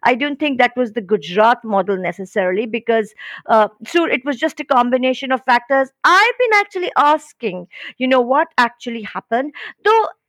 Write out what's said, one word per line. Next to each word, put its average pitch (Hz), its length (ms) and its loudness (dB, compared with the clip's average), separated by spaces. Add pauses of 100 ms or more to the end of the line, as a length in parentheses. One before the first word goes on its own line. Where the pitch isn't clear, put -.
I 247 120 2
don't 285 240 -4
think 285 200 -2
that 247 180 0
was 240 160 -2
the 240 80 -6
Gujarat 208 640 0
model 196 320 -2
necessarily, 185 680 -4
because, 226 480 -2 (320)
uh, 220 220 4 (180)
so 339 180 0
it 254 220 -2
was 277 100 -4
just 302 240 -4
a - 40 -8
combination 254 680 0
of 254 100 -2
factors. 254 460 0 (160)
I've 403 340 4
been 480 140 2
actually 403 460 -2
asking, 240 680 -2 (280)
you 254 100 -2
know, 254 140 4
what 269 280 0 (100)
actually 233 440 -2
happened. 240 520 -4 (320)
Though, 440 200 4 (220)